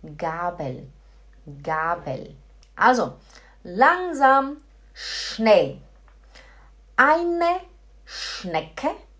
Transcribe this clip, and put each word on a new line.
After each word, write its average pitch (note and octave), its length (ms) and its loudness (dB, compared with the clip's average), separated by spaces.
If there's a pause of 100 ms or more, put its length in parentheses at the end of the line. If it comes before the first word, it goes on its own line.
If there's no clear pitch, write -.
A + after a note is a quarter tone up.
(160)
Gabel, E3 720 -8 (720)
Gabel. D#3+ 720 -6 (420)
Also, A3+ 420 2 (440)
langsam, C#4 960 2 (340)
schnell. - 880 0 (1160)
Eine E4+ 640 2 (440)
Schnecke. - 880 -6 (300)